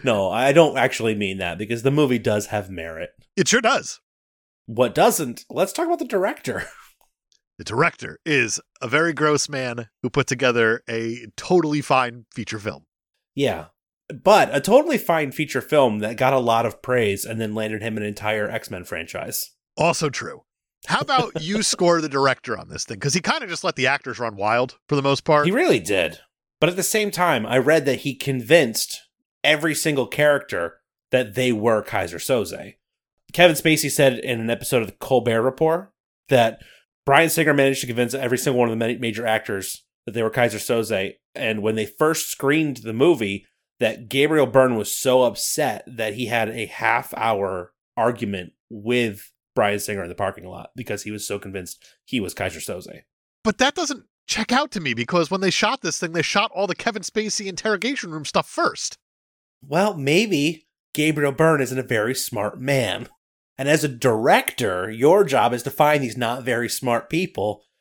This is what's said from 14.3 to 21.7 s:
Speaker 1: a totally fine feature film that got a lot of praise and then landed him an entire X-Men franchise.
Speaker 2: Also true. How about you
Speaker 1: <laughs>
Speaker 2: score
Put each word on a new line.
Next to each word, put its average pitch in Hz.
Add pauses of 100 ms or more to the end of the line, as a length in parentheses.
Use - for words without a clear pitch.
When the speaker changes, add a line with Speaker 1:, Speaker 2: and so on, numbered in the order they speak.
Speaker 1:
a -
totally 277
fine 160
feature 139
film 123
that 107
got 131
a 135
lot 117
of -
praise 110
and 110
then 107
landed 110
him 110
an 107
entire 104
X-Men 101
franchise. - (240)
Speaker 2:
Also 165
true. 87 (440)
How 196
about 262
you 202
Speaker 1:
<laughs> -
Speaker 2:
score 175